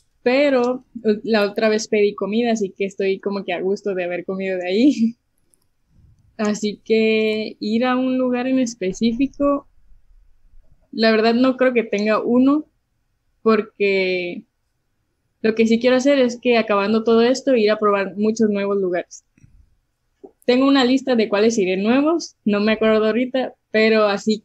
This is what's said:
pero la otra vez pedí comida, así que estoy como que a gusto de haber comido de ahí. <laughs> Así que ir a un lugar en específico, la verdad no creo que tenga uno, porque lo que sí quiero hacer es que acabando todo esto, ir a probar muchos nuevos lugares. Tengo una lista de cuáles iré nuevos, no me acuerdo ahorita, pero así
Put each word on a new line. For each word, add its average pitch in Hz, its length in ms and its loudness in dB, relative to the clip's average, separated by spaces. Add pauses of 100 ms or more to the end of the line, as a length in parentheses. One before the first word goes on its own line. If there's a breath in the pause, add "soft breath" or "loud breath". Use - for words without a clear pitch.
(240)
pero 254 600 0 (400)
la 208 200 0
otra 202 260 0
vez 214 180 -2
pedí 208 280 0
comida, 220 380 -2
así 202 220 -4
que 196 100 -4
estoy 190 340 -4
como 202 260 -6
que 185 80 -6
a 165 80 -6
gusto 202 320 -4
de 180 100 -4
haber 175 220 -6
comido 190 320 -6
de 180 100 -8
ahí. 226 540 0
<laughs> - 1160 -20
Así 208 460 -4
que 220 760 0
ir 226 260 -2
a 254 100 0
un 254 220 -2
lugar 247 300 -2
en 262 100 0
específico, 240 1120 -2 (1200)
la 226 200 2
verdad 220 240 2
no 254 220 2
creo 254 180 2
que 226 80 2
tenga 208 400 -2
uno, 269 420 2 (800)
porque 196 1040 -2 (960)
lo 220 120 0
que 226 140 2
sí 226 120 2
quiero 247 180 2
hacer 277 200 2
es 240 240 0
que 240 160 2
acabando 220 460 0
todo 226 180 4
esto, 262 340 0
ir 208 140 2
a 214 80 0
probar 202 380 0
muchos 220 340 0
nuevos 202 280 -2
lugares. 180 460 -6 (1200)
Tengo 254 220 2
una 277 160 4
lista 262 320 0
de 220 140 0
cuáles 220 280 2
iré 185 200 0
nuevos, 285 640 0
no 208 160 0
me 214 140 2
acuerdo 220 320 2
ahorita, 247 480 -2 (180)
pero 220 340 2
así 208 400 -2